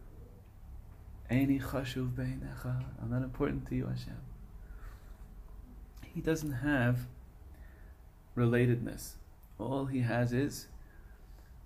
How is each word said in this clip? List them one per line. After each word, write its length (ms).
"Eini 320
chashuv 520
beinecha," 720
I'm 80
not 140
important 440
to 80
you, 120
Hashem. 300
He 160
doesn't 320
have 540
relatedness. 760
All 260
he 160
has 320
is 340